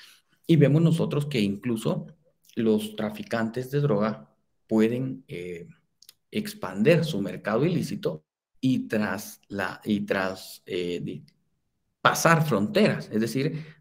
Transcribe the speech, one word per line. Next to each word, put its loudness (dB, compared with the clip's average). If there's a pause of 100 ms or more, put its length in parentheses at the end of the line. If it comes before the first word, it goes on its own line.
(460)
Y 6
vemos 6
nosotros 2
que -2
incluso -2 (480)
los 0
traficantes -4
de 0
droga 0 (320)
pueden, 0
eh, -12 (640)
expander 0
su -4
mercado -2
ilícito -2 (380)
y 0
tras -4
la, -6
y 0
tras, -2
eh, -4
de -10 (800)
pasar 4
fronteras, 2
es -2
decir, -2 (160)